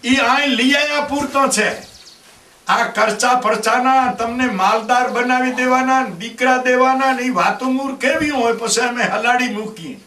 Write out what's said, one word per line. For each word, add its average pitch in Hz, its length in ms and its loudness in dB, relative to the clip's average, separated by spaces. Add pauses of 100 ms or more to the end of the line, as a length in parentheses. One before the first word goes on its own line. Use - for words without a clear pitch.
ઈ 247 100 2
આય 269 320 2
લઈ 262 260 2
આયા 294 280 0
પૂરતો 277 460 0
છે. - 420 -2 (760)
આ 226 160 2
ખર્ચા 214 500 0
પરચાના, 247 800 2
તમને 240 320 -2
માલદાર 220 640 0
બનાવી 254 420 0
દેવાના, 254 540 2
દીકરા 226 520 -2
દેવાના 262 560 2
ને 247 80 -4
ઈ 254 80 -2
વાતો - 360 -2
મૂળ 262 300 -2
કેવી 302 340 0
હોય, 233 240 0
પછી 226 280 -2
અમે 240 220 -2
હલાડી 240 460 0
મૂકીએ. 165 580 -10